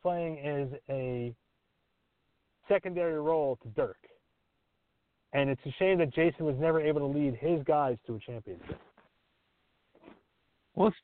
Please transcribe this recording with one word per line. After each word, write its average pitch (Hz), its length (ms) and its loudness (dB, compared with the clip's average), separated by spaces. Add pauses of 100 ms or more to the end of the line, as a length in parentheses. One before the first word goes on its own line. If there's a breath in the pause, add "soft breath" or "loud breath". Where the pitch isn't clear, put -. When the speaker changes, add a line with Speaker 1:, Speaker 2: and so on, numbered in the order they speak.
Speaker 1:
playing 170 380 -2
as 143 280 -2 (220)
a 123 460 -4 (1300)
secondary 175 520 0
role 147 420 0
to 113 80 -14
Dirk. 104 280 -2 (1400)
And 139 160 2
it's 135 160 -2
a 135 120 -8
shame 190 220 4
that 151 140 2
Jason 165 320 2
was 143 120 0
never 160 240 2
able 151 200 2
to 143 40 -2 (140)
lead 135 160 0
his 156 280 0
guys 143 340 2 (100)
to 117 80 -6
a 107 40 -8
championship. 107 600 -12 (2000)
Speaker 2:
Well, 185 120 6
it's - 160 2